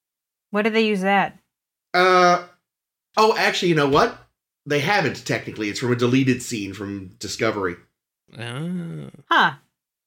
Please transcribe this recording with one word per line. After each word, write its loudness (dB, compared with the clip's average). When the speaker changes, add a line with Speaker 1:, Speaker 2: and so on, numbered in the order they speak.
Speaker 1:
Where -2
did -2
they 2
use -2
that? 0
Speaker 2:
Uh, 4
oh, 6
actually, 0
you 4
know 2
what? 2
They 0
haven't, 0
technically. -6
It's -6
from 0
a 0
deleted 2
scene -8
from -10
Discovery. -6
Speaker 3:
Ah. -10
Speaker 1:
Huh. 2